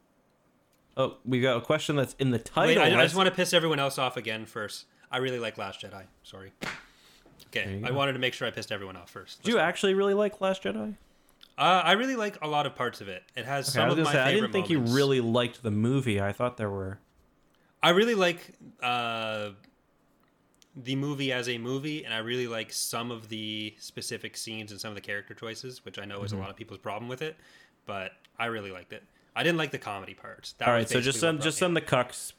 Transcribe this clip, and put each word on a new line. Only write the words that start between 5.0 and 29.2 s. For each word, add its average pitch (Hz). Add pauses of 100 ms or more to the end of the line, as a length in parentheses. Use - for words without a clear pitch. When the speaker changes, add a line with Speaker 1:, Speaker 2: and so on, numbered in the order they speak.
Speaker 2:
I 127
really 127
like 110
Last 98
Jedi. 98 (200)
Sorry. 95 (100)
Speaker 1:
There - (920)
Speaker 2:
Okay, 98
Speaker 1:
you 117
Speaker 2:
I 123
Speaker 1:
go. 127
Speaker 2:
wanted 139
to 127
make 127
sure 127
I 110
pissed 113
everyone 95
off 85
first. -
Speaker 1:
Do 190
you -
Speaker 2:
Let's 160
go. 165
Speaker 1:
actually 190
really 196
like 202
Last 190
Jedi? 208 (600)
Speaker 2:
Uh, 175
I 170
really 254
like 208
a 156
lot 147
of 131
parts 120
of 98
it. 92 (120)
It 117
has 135
Speaker 1:
Okay, -
Speaker 2:
some 110
Speaker 1:
I -
was 143
Speaker 2:
of 151
Speaker 1:
gonna 147
Speaker 2:
my -
Speaker 1:
say, 135
I 127
Speaker 2:
favorite -
Speaker 1:
didn't 113
think 190
Speaker 2:
moments. 123
Speaker 1:
you 127
really 139
liked 120
the 110
movie. 113
I 101
thought 123
there 107
were 98 (840)
Speaker 2:
I 160
really 220
like, 175 (300)
uh, 113 (1300)
the 131
movie 139
as 123
a 120
movie, 135
and 113
I 113
really 120
like 113
some 117
of 110
the 107
specific -
scenes 110
and 98
some 110
of 104
the 98
character 104
choices, 117
which 95
I 101
know 101
is 104
a 107
Speaker 1:
Mm-hmm. 95
Speaker 2:
lot 98
of 98
people's 107
problem 110
with 127
it, 117 (500)
but 98 (260)
I 117
really 107
liked 90
it. - (320)